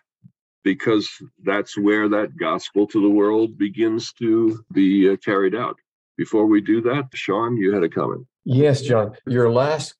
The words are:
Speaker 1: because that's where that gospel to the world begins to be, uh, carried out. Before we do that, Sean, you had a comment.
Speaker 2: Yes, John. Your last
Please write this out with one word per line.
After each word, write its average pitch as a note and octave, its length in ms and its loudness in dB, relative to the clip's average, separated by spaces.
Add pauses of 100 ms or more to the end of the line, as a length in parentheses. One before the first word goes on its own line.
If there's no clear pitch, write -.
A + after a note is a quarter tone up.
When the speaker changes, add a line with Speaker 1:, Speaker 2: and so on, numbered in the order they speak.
(640)
Speaker 1:
because G#2+ 440 0 (360)
that's G2 340 -4
where G#2 300 2
that G#2 280 -4
gospel F#2+ 520 -2
to A2 120 -2
the G2+ 80 4
world G#2+ 480 2
begins A2 580 -2
to A2+ 480 0 (100)
be, F#2+ 360 4
uh, G2 80 2
carried G2 380 -2
out. A#2 240 -6 (380)
Before G#2+ 300 0
we G#2+ 140 4
do G#2 220 0
that, C3 320 -2
Sean, A2+ 420 -4
you G2 160 0
had G2 120 0
a E2 40 2
comment. C#2 380 -6 (180)
Speaker 2:
Yes, C3+ 380 2
John. A2+ 300 0 (140)
Your A#2+ 260 2
last D3 480 -2